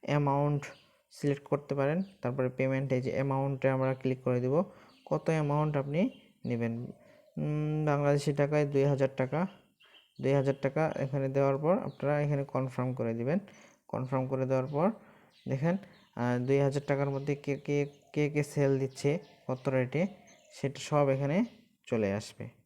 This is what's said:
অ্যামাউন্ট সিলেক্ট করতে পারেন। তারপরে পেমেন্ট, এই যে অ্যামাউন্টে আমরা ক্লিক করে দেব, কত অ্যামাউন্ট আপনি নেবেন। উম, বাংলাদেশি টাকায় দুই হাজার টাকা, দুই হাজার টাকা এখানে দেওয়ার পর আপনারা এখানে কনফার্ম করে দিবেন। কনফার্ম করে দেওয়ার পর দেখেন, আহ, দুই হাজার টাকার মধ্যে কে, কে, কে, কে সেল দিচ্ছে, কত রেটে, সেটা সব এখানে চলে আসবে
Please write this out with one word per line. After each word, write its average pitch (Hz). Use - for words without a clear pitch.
অ্যামাউন্ট 143
সিলেক্ট 139
করতে 143
পারেন। 143
তারপরে 127
পেমেন্ট, 131
এই 127
যে 127
অ্যামাউন্টে 135
আমরা 131
ক্লিক 131
করে 123
দেব, 127
কত 147
অ্যামাউন্ট 151
আপনি 143
নেবেন। 117
উম, 151
বাংলাদেশি 143
টাকায় 147
দুই 139
হাজার 135
টাকা, 135
দুই 131
হাজার 139
টাকা 143
এখানে 135
দেওয়ার 135
পর 160
আপনারা 143
এখানে 143
কনফার্ম 131
করে 120
দিবেন। 123
কনফার্ম 131
করে 131
দেওয়ার 131
পর 151
দেখেন, 139
আহ, 123
দুই 135
হাজার 139
টাকার 143
মধ্যে 139
কে, 143
কে, 147
কে, 151
কে 147
সেল 139
দিচ্ছে, 135
কত 131
রেটে, 131
সেটা -
সব 147
এখানে 135
চলে 113
আসবে 104